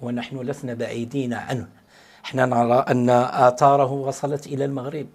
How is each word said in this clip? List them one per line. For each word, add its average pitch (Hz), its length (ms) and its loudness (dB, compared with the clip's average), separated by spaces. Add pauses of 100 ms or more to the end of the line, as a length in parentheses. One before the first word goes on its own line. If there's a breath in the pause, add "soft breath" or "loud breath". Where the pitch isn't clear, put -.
ونحن 120 380 -8
لسنا 127 340 -8
بعيدين 117 600 -6
عنه. 110 340 -6 (560 soft breath)
احنا 131 220 0
نرى 120 420 2
أن 123 220 2
آثاره 131 840 4
وصلت 139 540 -6
إلى 139 180 -4
المغرب. 139 500 -6